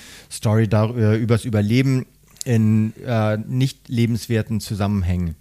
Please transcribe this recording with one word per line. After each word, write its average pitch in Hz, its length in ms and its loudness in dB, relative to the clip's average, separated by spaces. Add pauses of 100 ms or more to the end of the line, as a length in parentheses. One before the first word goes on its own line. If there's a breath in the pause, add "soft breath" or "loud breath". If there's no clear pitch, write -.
(320 loud breath)
Story 113 360 2
dar-, 107 300 0
äh, 110 200 2
übers 113 280 0
Überleben 123 600 0 (400)
in, 110 480 2 (120)
äh, 107 320 0
nicht 127 520 -4
lebenswerten 113 720 -2
Zusammenhängen 92 800 -2